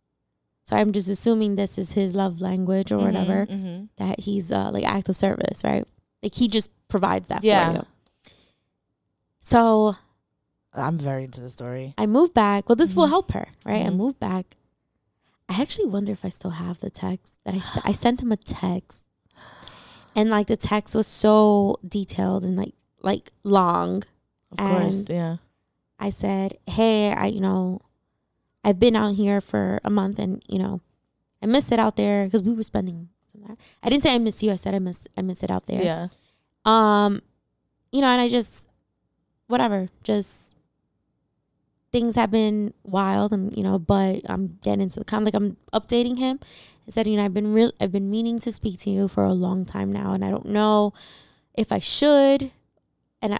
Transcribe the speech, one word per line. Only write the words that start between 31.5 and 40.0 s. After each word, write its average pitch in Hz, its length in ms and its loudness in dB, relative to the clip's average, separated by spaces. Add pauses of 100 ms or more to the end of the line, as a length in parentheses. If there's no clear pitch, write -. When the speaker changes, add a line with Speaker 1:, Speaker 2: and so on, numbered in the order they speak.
Speaker 1:
it 233 80 2
out 220 160 0
there," 202 340 2
'cause 196 140 2
we 226 100 0
were 220 100 -4
spending 175 440 -6 (240)
some 208 120 -20
time. 214 140 -20 (240)
I - 80 -2
didn't 277 140 4
say, 277 100 6
"I 240 40 4
miss 220 260 0
you." 214 80 2
I 190 40 0
said, 196 200 -4
"I 196 40 0
miss, 180 360 -8
I 98 60 -6
miss 92 220 -4
it - 80 -4
out 92 160 -4
there." - 140 -2
Speaker 2:
Yeah. 170 260 -2 (580)
Speaker 1:
Um, 208 560 4 (720)
you 269 80 2
know, 262 80 4
and 247 120 4
I 240 60 2
just, 240 400 -2 (800)
whatever, 220 400 0 (160)